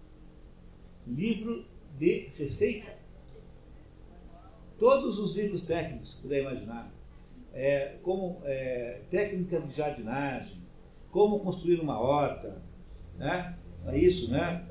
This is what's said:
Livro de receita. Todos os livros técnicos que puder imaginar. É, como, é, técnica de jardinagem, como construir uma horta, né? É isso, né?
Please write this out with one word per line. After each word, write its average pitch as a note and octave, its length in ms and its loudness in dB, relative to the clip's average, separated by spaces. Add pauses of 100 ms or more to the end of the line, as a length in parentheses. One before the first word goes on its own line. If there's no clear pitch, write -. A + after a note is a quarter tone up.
(1080)
Livro A3 580 0 (340)
de E3+ 380 4
receita. G#3+ 560 0 (1900)
Todos A#3+ 400 6
os F#3+ 180 0
livros G3+ 260 0
técnicos D#3+ 520 -4
que - 80 -18
puder C#3 200 0
imaginar. A#2 500 -6 (640)
É, C#3 480 2
como, F#3 420 -2
é, B2+ 560 -4 (100)
técnica F3+ 500 0
de C#3+ 140 -6
jardinagem, C3 840 -2 (520)
como G#3 300 6
construir F3 400 2
uma C3+ 180 0
horta, A#2+ 640 2 (560)
né? F3 400 -2 (300)
É C3+ 120 0
isso, F3+ 320 8
né? F3 400 2